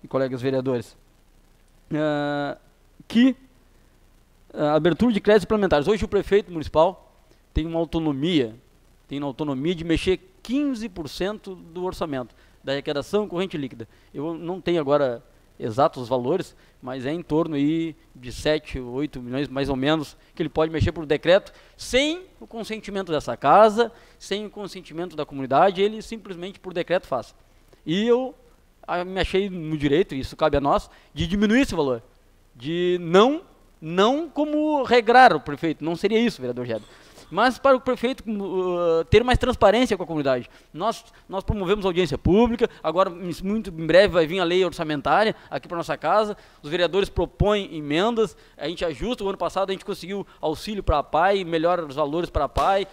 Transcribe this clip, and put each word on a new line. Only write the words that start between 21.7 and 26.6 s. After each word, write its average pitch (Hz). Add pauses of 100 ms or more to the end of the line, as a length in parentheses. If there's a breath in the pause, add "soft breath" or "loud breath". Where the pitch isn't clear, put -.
sem 302 (160)
o 220
consentimento 202
dessa 127
casa, 214 (260 soft breath)
sem 208
o -
consentimento 175
da 151
comunidade, 143
ele 214
simplesmente 190
por 180